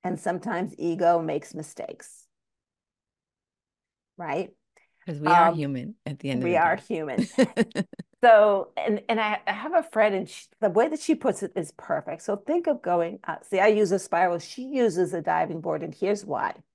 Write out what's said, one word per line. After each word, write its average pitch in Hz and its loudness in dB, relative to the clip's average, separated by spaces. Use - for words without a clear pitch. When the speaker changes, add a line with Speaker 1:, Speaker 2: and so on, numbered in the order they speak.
Speaker 1:
And 180 -6
sometimes 185 -4
ego 170 2
makes 151 -6
mistakes. - -14
Right? 165 -6
Speaker 2:
'Cause 156 -8
we 147 0
are 170 8
Speaker 1:
Um, 170 2
Speaker 2:
human 143 -4
at 143 -8
the 139 -6
end 127 -2
of - -2
Speaker 1:
we 175 0
Speaker 2:
the 175 4
Speaker 1:
are 170 2
Speaker 2:
day. 202 -12
Speaker 1:
human. 180 -4
Speaker 2:
<laughs> - 0
Speaker 1:
So, 208 6
and, 208 -2
and 226 0
I, 214 -2
I - -4
have 240 -6
a 330 4
friend, 214 2
and 180 -4
she, - -18
the 151 2
way 214 4
that 311 -4
she 311 0
puts - -2
it - -6
is 156 -8
perfect. - -8
So 202 -4
think 330 -2
of 285 0
going, 175 0
uh, - -8
see, - -2
I 190 6
use 214 4
a 190 0
spiral. 175 0
She - -12
uses 220 0
a 170 -4
diving 160 -2
board, 156 -4
and 156 -10
here's 202 -2
why. - -6